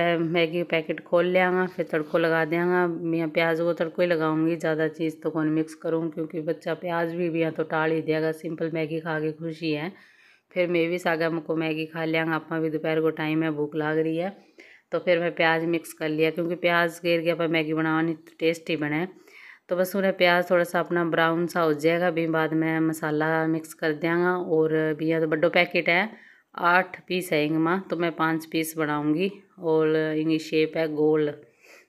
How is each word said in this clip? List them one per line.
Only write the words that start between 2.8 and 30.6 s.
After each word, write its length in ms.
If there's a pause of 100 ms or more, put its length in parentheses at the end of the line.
मैं 440
प्याज 300
को 120
तड़को 300
ही 60
लगाऊंगी, 480
ज़्यादा 320
चीज़ 280
तो 140
कौन 180
मिक्स 280
करूँ, 340
क्योंकि 320
बच्चा 320
प्याज 360
भी, 180
भी 120
यहाँ 120
तो 120
टाल 280
ही 100
देगा, 300
सिंपल 380
मैगी 300
खा 200
के 120
खुशी 400
है। 180 (640)
फिर 140
मैं 200
भी 100
सागा 320
मुको 260
मैगी 300
खा 180
लियांगा, 300
आपा 240
भी 120
दोपहर 300
को 120
टाइम 300
है, 100
भूख 240
लाग 220
रही 180
है। 140 (600)
तो 60
फिर 220
मैं 140
प्याज 320
मिक्स 280
कर 140
लिया, 220
क्योंकि 260
प्याज 460
घेर 200
के 80
अपन 200
मैगी 240
बनावानी 400
तो 260
टेस्टी 360
बने। 300 (640)
तो 80
बस 200
उन्हें 200
प्याज 340
थोड़ा 140
सा 160
अपना 260
ब्राउन 420
सा 120
हो 140
जाएगा, 320
अभी 220
बाद 260
में 280
मसाला 680
मिक्स 260
कर 200
देंगा। 420
और 400
अभी 320
यहाँ 140
तो 60
बड़ो 220
पैकेट 380
है, 400 (260)
आठ 420 (120)
पीस 240
है 120
इंग 120
माँ, 340
तो 60
मैं 160
पाँच 340
पीस 300
बनाऊँगी। 540 (300)
और 360
इनकी 440
शेप 360